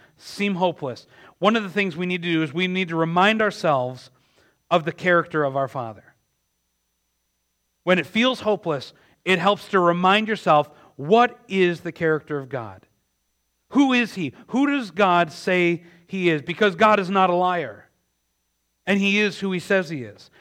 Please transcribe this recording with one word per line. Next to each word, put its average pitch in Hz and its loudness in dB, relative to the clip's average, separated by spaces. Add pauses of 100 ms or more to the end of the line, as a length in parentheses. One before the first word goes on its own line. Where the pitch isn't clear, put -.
(160)
seem 202 -6
hopeless, 170 -4 (320)
one 208 2
of 220 -2
the 196 -10
things 190 -4
we 180 -4
need 180 -4
to 175 -4
do 160 2
is 143 -4
we 180 -2
need 185 -4
to 165 -4
remind 180 2
ourselves 135 -2 (600)
of 170 2
the 160 -6
character 170 0
of 135 -4
our 139 -2
Father. 113 -12 (1700)
When 180 2
it 156 -2
feels 240 -2
hopeless, 180 -4 (320)
it 185 2
helps 196 0
to 196 2
remind 185 4
yourself, 160 2 (260)
what 233 2 (100)
is 180 0
the 170 -10
character 156 -2
of 135 -12
God? 113 -12 (840)
Who 269 2
is 240 0
he? 156 -6 (160)
Who 269 0
does 277 -4
God 175 2
say 175 0 (240)
he 180 -2
is? 151 0
Because 185 0
God 214 4
is 180 -4
not 190 2
a 175 2
liar. 175 -2 (1000)
And 196 2
he 196 2
is 208 -2
who 196 -4
he 180 -4
says 190 0
he 151 -10
is. 104 -18 (100)